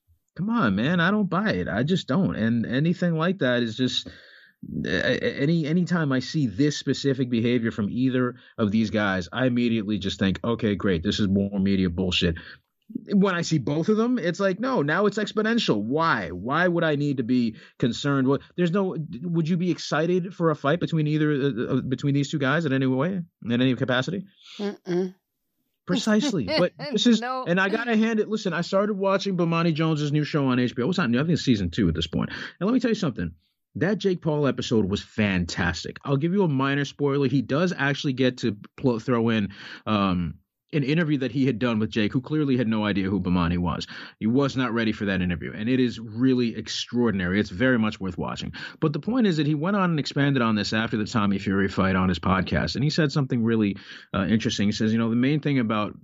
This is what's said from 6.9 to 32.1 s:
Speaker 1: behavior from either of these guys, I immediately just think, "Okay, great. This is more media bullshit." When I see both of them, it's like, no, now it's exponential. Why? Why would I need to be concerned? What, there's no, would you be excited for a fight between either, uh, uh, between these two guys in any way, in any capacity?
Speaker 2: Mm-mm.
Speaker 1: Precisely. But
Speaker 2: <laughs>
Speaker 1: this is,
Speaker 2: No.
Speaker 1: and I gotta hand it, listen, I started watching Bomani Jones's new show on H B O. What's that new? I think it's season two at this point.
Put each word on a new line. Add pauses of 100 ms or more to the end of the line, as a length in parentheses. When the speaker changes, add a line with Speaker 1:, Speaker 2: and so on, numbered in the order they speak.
Speaker 1:
behavior
from
either (220)
of
these
guys,
I
immediately
just
think,
"Okay,
great.
This
is
more
media
bullshit." (760)
When
I
see
both
of
them,
it's
like,
no,
now
it's
exponential.
Why?
Why
would
I
need
to
be (240)
concerned?
What, (160)
there's
no, (260)
would
you
be
excited
for
a
fight
between
either,
uh,
uh,
between
these
two
guys
in
any
way, (240)
in
any
capacity? (340)
Speaker 2:
Mm-mm. (720)
Speaker 1:
Precisely.
But (100)
Speaker 2:
<laughs>
Speaker 1:
this
is,
Speaker 2:
No.
Speaker 1:
and
I
gotta
hand
it,
listen,
I
started
watching
Bomani
Jones's
new
show
on
H
B
O.
What's
that
new?
I
think
it's
season
two
at
this
point. (280)